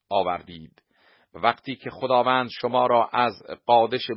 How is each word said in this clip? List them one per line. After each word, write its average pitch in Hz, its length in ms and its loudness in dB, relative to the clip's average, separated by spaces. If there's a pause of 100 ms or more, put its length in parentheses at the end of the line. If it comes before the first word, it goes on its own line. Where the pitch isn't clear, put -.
(100)
آوردید. 87 720 -4 (520)
وقتی 117 420 -2
که - 140 -14
خداوند 127 600 0 (100)
شما 123 260 0
را 120 260 2
از 120 200 0 (340)
قادش 120 500 2